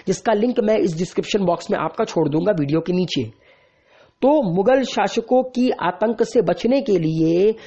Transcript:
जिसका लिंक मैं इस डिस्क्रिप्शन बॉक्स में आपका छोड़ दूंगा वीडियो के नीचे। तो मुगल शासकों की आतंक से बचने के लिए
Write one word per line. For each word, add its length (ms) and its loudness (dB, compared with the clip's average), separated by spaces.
जिसका 260 -2
लिंक 260 0
मैं 180 2
इस 200 0
डिस्क्रिप्शन 480 -2
बॉक्स 260 -2
में 80 0
आपका 260 -4
छोड़ 240 0
दूंगा 220 2
वीडियो 280 0
के 140 -2
नीचे। 500 -4
तो 320 2
मुगल 280 2
शासकों 640 0
की 260 -2
आतंक 540 -2
से 180 2
बचने 400 0
के 180 2
लिए 560 2